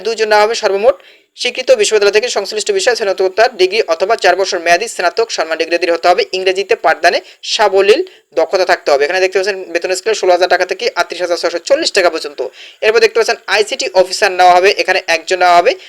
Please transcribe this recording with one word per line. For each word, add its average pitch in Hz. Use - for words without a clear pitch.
দুইজন 220
না 208
হবে 220
সর্বমোট। 202
স্বীকৃত 247
বিশ্ববিদ্যালয় 202
থেকে 233
সংশ্লিষ্ট 208
বিষয়ে 226
স্নাতকোত্তর 196
ডিগ্রি 190
অথবা 190
চার 180
বছর 190
মেয়াদী 175
স্নাতক 185
সম্মান 160
ডিগ্রিধারী 170
হতে 170
হবে। 180
ইংরেজিতে 190
পাঠদানে 175
সাবলীল 202
দক্ষতা 175
থাকতে -
হবে। 139
এখানে 180
দেখতে 185
পাচ্ছেন 190
বেতন 180
স্কেল 220
ষোলো 190
হাজার 175
টাকা 180
থেকে 196
আটত্রিশ 170
হাজার 170
ছশো 170
চল্লিশ 320
টাকা 175
পর্যন্ত। 151
এরপর 220
দেখতে 220
পাচ্ছেন -
আইসিটি 214
অফিসার 190
নেওয়া 180
হবে, 185
এখানে 185
একজন 165
নেওয়া 175
হবে। 208